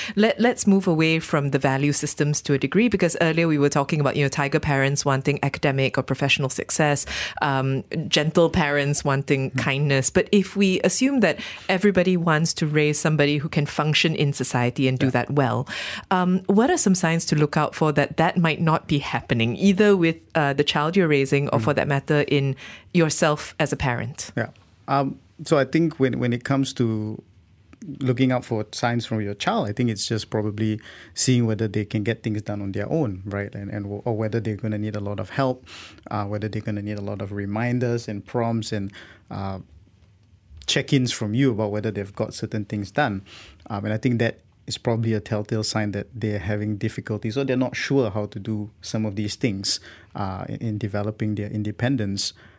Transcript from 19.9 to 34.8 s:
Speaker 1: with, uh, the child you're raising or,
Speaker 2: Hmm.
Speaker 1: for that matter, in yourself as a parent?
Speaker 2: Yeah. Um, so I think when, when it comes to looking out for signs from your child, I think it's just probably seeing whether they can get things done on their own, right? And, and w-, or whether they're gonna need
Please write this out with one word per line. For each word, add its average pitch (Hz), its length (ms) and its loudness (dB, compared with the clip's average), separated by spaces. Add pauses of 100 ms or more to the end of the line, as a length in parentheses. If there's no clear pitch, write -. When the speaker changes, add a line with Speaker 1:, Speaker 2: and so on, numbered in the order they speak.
Speaker 1:
with, 165 200 2 (180)
uh, 143 180 2
the 143 120 2
child 160 340 2
you're 170 100 4
raising 143 400 4
or, - 120 2
Speaker 2:
Hmm. 110 40 0
Speaker 1:
for 151 80 2
that - 160 0
matter, 147 400 2
in 139 280 2 (360)
yourself 156 640 2
as 151 140 0
a 151 40 -2
parent? 127 600 -4
Speaker 2:
Yeah. - 120 -2 (380)
Um, 139 300 0 (300)
so 160 100 4
I 135 80 6
think 160 340 0
when, 131 200 2
when 120 160 0
it 120 100 -8
comes 139 300 0
to 110 480 -2 (800)
looking 127 300 2
out 123 140 0
for 107 280 -4
signs 117 340 0
from 110 160 -4
your 101 100 -6
child, 185 380 -2
I - 20 -4
think 120 160 0
it's 107 180 -4
just 110 220 -4
probably 107 500 -2 (360)
seeing 123 320 2
whether 110 200 0
they 101 200 -2
can 110 180 -2
get 113 180 -4
things 107 200 -4
done 104 180 -6
on 98 120 -6
their 101 200 -6
own, 107 320 -2
right? 101 300 -6
And, 101 160 -10
and 101 140 -8
w-, 101 200 -10
or 117 140 -2
whether 110 200 -2
they're 107 220 -4
gonna 107 160 -4
need 104 200 -6